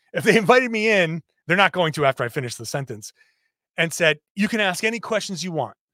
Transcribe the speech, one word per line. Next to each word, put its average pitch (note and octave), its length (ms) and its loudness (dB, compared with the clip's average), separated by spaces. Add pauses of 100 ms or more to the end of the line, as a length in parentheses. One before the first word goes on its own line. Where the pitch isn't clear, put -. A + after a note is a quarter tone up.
(120)
If E3 100 -4
they G#3 160 6
invited B3 320 4
me A3 180 0
in, E3+ 320 2 (280)
they're E3+ 80 2
not F#3+ 160 4
going E3 220 0
to C#3+ 120 0
after C3+ 160 0
I A#2+ 60 -2
finish B2 260 -8
the A2+ 100 -14
sentence, B2 480 -10 (640)
and E3 160 0
said, D#3 280 2 (160)
"You G3+ 100 0
can G#3+ 140 -2
ask F#3+ 240 -2
any A3 160 -2
questions G3 420 -6
you F3+ 80 -8
want. D3+ 260 -6 (180)